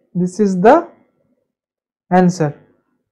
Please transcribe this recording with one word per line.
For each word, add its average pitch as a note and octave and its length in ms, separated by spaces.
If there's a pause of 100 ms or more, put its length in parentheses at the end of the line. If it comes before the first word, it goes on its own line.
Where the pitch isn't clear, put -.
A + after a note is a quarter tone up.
(140)
this F3+ 260
is F#3+ 200
the C#4+ 280 (1200)
answer. F3+ 440 (580)